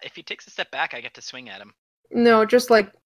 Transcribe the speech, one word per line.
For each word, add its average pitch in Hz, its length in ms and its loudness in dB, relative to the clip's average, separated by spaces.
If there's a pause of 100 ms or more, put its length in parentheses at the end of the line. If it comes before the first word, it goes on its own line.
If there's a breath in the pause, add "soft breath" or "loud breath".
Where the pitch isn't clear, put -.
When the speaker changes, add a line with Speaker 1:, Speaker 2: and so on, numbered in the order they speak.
Speaker 1:
if - 120 -18
he - 80 -18
takes - 240 -14
a - 40 -20
step - 200 -10
back, 139 240 -6
I 120 60 -12
get 120 140 -16
to 120 80 -20
swing 127 260 -16
at 98 120 -16
him. 101 120 -20 (380)
Speaker 2:
No, 233 340 4
just, 240 260 2
like, 214 220 2 (140)